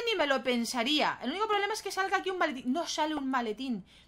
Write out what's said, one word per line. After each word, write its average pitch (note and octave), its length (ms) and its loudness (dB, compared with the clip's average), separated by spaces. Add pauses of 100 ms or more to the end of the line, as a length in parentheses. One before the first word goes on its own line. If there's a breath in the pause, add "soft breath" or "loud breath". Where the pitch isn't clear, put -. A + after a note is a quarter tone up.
ni G#4+ 80 2
me D#4 100 4
lo C4 160 2
pensaría. A#3+ 760 2
El A#3+ 100 -4
único G4+ 160 0
problema G#4 260 2
es G#4+ 80 -6
que G4 100 -6
salga F#4+ 260 0
aquí F#4+ 120 -2
un F#4+ 80 -2
maletín. C4 340 0
No D#4+ 160 0
sale D#4 280 0
un C4+ 140 -2
maletín. A#3+ 560 -2 (220 loud breath)